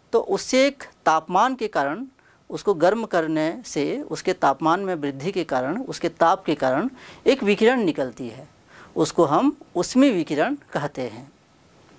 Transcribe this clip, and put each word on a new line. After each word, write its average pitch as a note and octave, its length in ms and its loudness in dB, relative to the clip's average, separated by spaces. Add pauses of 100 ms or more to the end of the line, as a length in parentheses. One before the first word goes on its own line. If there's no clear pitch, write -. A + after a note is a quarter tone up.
(120)
तो A3+ 80 4
उससे B3+ 460 2
एक C#4 180 -4 (220)
तापमान F3+ 480 2
के A3 140 -6
कारण, E3 380 -2 (440)
उसको F#3 240 0
गर्म F#3+ 300 2
करने D#3+ 600 -2
से E3 360 -4
उसके F3+ 300 -6
तापमान D#3 480 0
में F#3+ 140 -4
वृद्धि C#3+ 380 -6
के F3 120 -4
कारण, C#3+ 380 -4
उसके - 260 -6
ताप E3+ 360 2
के D#3 100 0
कारण C#3 360 0 (360)
एक - 160 2
विकिरण A3 380 2
निकलती C3+ 480 -4
है, A2+ 200 -18 (480)
उसको D#3+ 280 2
हम F#3 320 2 (180)
उष्मी C4 360 4
विकिरण F3 440 0
कहते D3 480 -6
हैं। B2 300 -12 (680)